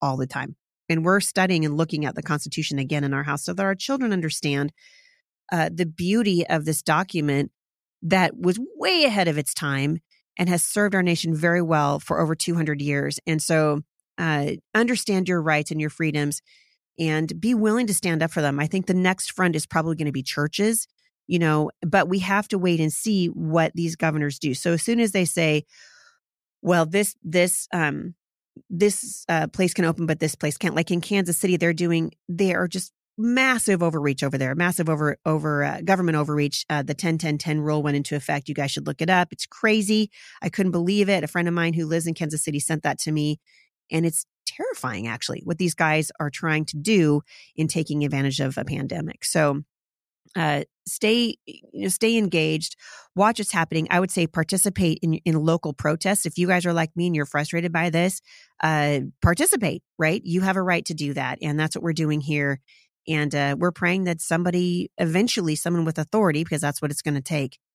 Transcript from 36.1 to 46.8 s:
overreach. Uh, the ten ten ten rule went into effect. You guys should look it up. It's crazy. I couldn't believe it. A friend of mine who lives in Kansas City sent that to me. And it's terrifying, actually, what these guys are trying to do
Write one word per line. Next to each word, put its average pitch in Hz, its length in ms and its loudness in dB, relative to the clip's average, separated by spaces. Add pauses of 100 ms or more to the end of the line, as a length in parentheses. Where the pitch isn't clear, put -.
overreach. 147 520 0
Uh, 147 140 0
the 143 120 -4
ten 165 220 0
ten 151 220 -2
ten 151 220 -2
rule 151 200 0
went 147 160 0
into 143 200 -2
effect. 143 320 -4
You 147 80 -6
guys 139 160 -4
should 143 140 -6
look - 140 -6
it 165 80 0
up. 180 240 2
It's - 140 -10
crazy. 214 640 2 (320)
I 175 60 -2
couldn't 185 240 0
believe 190 360 2
it. 185 140 2
A 151 60 -4
friend 175 180 -2
of 170 80 0
mine 165 200 0
who 165 120 -2
lives 165 220 0
in 160 60 -2
Kansas 151 280 -4
City 147 160 -4
sent 156 240 -2
that 143 180 -2
to 156 120 -2
me. 151 260 0 (500)
And 165 160 0
it's - 220 -2 (200)
terrifying, 123 600 -6
actually, - 380 -8
what 170 140 -4
these 180 160 0
guys 156 440 2
are 147 120 -2
trying 156 340 -2
to 156 120 -10
do 151 460 4 (320)